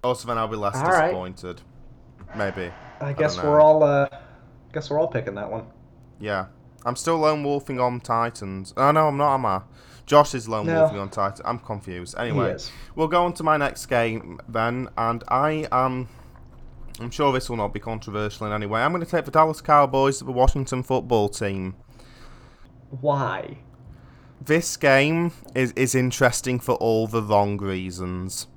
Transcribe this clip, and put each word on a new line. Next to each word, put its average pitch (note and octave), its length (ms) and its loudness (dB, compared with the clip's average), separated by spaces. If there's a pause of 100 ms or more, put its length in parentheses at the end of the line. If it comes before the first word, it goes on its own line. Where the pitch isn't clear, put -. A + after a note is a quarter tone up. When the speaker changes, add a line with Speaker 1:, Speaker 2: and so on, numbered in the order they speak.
Speaker 1:
Also, B2 240 -2
then A#2 100 -2
I'll A2+ 120 0
be A2 80 -6
less G2+ 180 -2
Speaker 2:
All C3 80 -2
right. E3+ 240 4
Speaker 1:
disappointed. F#2 540 -8 (720)
Maybe. F#2+ 340 -4 (300)
Speaker 2:
I C#3+ 100 -6
Speaker 1:
I C#3 40 -4
Speaker 2:
guess D3+ 220 0
Speaker 1:
don't F3+ 100 -4
know. D3 60 2
Speaker 2:
we're D3+ 100 6
all, D#3 220 8
uh, C#3+ 240 4 (680)
guess D3+ 160 -8
we're D3 100 0
all D#3+ 80 0
picking G2+ 280 -6
that G2+ 140 -10
one. A2+ 180 -10 (520)
Speaker 1:
Yeah. G2+ 280 -4 (380)
I'm B2 100 -4
still E3 220 0
lone D3+ 260 2
wolfing C#3+ 360 -4
on B2 200 0
Titans. A2+ 760 -4
Oh, C#3 160 4
no, D#3 160 4
I'm C#3 100 0
not, C#3+ 180 2
am B2+ 100 -2
I? F#2+ 160 0 (460)
Josh D3 260 6
is A2+ 160 -6
lone G#2+ 160 -2
Speaker 2:
No. E3 160 2
Speaker 1:
wolfing D3 180 4
on G2 100 -6
Titans. G2 360 -4
I'm A#2 140 -4
confused. F2+ 580 -10
Anyway, A#2 320 -2
Speaker 2:
He - 60 -4
is. - 160 -14 (240)
Speaker 1:
we'll D#3+ 120 0
go F3 160 2
on F3 100 -2
to D#3+ 100 -10
my D#3 140 2
next C#3+ 280 -4
game A2+ 540 -2 (100)
then, A#2 480 -2
and A#2 300 -2
I D3+ 440 0
am, B2+ 380 0 (880)
I'm A#2+ 120 -10
sure C#3+ 200 2
this B2+ 180 -2
will A#2+ 80 -6
not G2+ 140 -2
be G#2+ 80 -8
controversial G#2+ 680 -6
in G#2 60 -4
any G#2+ 120 -4
way. A2 160 -2
I'm C#3+ 100 2
gonna F3 140 -4
take E3+ 200 -2
the - 60 -14
Dallas D#3+ 300 4
Cowboys C3+ 600 4
at B2+ 40 -14
the C3 80 -6
Washington B2+ 480 2
football B2 480 2
team. G2 460 -6 (1120)
Speaker 2:
Why? C3 720 -4 (840)
Speaker 1:
This E3 320 0
game D3+ 560 4 (220)
is, B2+ 200 0
is C3 200 0
interesting B2+ 680 2
for B2 160 -2
all A2+ 300 2
the A2+ 160 -2
wrong G#2 380 2
reasons. F#2 960 -6